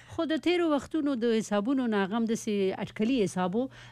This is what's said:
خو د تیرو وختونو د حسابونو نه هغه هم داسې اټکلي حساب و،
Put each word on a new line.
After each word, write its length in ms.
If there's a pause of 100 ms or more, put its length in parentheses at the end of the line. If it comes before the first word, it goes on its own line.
(160)
خو 100
د 220
تیرو 280
وختونو 400
د 220
حسابونو 500
نه 160
هغه 140
هم 80
داسې 580
اټکلي 400
حساب 320
و، 120 (240)